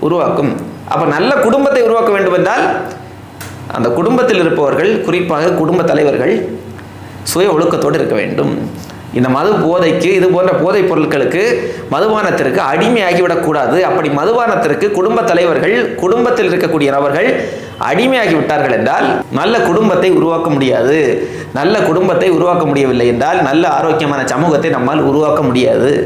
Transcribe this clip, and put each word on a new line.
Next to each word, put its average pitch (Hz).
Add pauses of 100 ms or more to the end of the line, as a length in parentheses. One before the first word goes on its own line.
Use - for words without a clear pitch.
உருவாக்கும். 143 (400)
அப்ப 147 (120)
நல்ல 196 (140)
குடும்பத்தை 269
உருவாக்க 226
வேண்டும் 185
என்றால் 185 (1120)
அந்த 117
குடும்பத்தில் 214
இருப்பவர்கள், 160 (160)
குறிப்பாக 170
குடும்ப 160
தலைவர்கள் 147 (1000)
சுய 185
ஒழுக்கத்தோடு 156
இருக்க 127
வேண்டும். 139 (640)
இந்த 123
மது 170 (100)
போதைக்கு, 170
இது 180
போன்ற 180 (120)
போதைப் 185
பொருட்களுக்கு, 156 (500)
மதுபானத்திற்கு 185 (120)
அடிமையாகிவிடக்கூடாது. 175 (100)
அப்படி 151 (100)
மதுபானத்திற்கு 196 (100)
குடும்ப 220
தலைவர்கள், 170 (280)
குடும்பத்தில் 226
இருக்கக்கூடிய 160
நபர்கள் 143 (600)
அடிமையாகி 220
விட்டார்கள் 143
என்றால் 131 (340)
நல்ல 208 (120)
குடும்பத்தை 190 (100)
உருவாக்க 165
முடியாது. 131 (640)
நல்ல 180 (140)
குடும்பத்தை 180
உருவாக்க 170
முடியவில்லை 127
என்றால் 143 (100)
நல்ல 160 (120)
ஆரோக்கியமான 151 (120)
சமூகத்தை 143
நம்மால் 135
உருவாக்க 147
முடியாது. 123 (140)